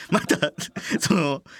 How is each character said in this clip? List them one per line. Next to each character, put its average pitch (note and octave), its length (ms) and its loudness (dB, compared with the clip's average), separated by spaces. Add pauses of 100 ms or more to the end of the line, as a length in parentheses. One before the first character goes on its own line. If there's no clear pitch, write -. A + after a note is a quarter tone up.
<laughs> - 80 -16
ま A3 100 2
た、 - 320 0 (480)
そ - 140 2
の、 C#3+ 280 0 (180)